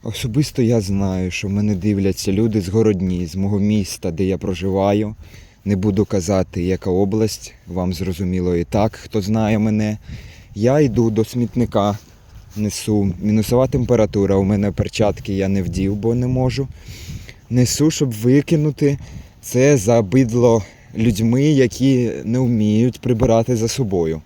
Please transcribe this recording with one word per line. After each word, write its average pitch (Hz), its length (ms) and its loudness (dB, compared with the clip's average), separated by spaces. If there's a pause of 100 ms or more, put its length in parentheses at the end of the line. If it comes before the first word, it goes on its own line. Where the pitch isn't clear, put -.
Особисто 127 580 -4
я 113 200 2
знаю, 95 500 -2
що - 180 -6
мене 104 260 0
дивляться 98 560 0
люди 107 300 0
з 87 80 -6
Городні, 92 560 0
з 80 100 -12
мого 98 240 -2
міста, 101 520 -2
де 82 120 -4
я 92 140 0
проживаю. 98 800 0 (500)
Не 101 100 2
буду 98 300 2
казати, 92 580 -2
яка 92 260 -2
область, 101 640 0 (140)
вам 90 260 -4
зрозуміло 90 600 -2
і 85 80 0
так, 107 400 0
хто - 180 -4
знає 107 380 0
мене. 107 380 0 (580)
Я 123 240 2
йду 117 300 2
до 107 160 0
смітника, 110 720 -2 (580)
несу. 104 680 -2
Мінусова 110 460 2
температура, 107 680 2
у 98 80 4
мене 101 280 0
перчатки 101 640 -2
я 95 140 0
не 98 160 0
вдів, 95 320 -2
бо 113 200 -2
не 123 120 -2
можу. 127 400 -2 (840)
Несу, 123 420 2
щоб 139 200 -2
викинути. 139 880 2 (440)
Це 135 360 2
забидло 117 880 2 (340)
людьми, 113 460 2
які 131 680 2 (120)
не 117 160 -2
вміють 113 600 2
прибирати 117 560 2
за 110 120 -2
собою. 87 580 -2